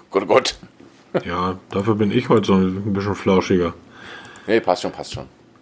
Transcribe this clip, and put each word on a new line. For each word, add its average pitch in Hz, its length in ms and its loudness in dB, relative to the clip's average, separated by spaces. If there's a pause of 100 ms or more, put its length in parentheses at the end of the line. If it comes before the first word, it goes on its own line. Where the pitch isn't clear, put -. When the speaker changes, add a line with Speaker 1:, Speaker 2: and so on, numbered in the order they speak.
(120)
Speaker 1:
Gott, 98 120 2
oh 92 40 -8
Gott. - 280 0 (680)
Speaker 2:
Ja, 90 320 -4 (140)
dafür 101 240 0
bin 104 160 0
ich 120 180 0
heute 110 180 4
so 101 80 4
ein 95 380 0
bisschen 98 220 -2
flauschiger. 90 580 2 (720)
Speaker 1:
Nee, 110 140 4
passt 90 220 0
schon, 92 100 -4
passt - 220 -12
schon. 67 120 -10 (360)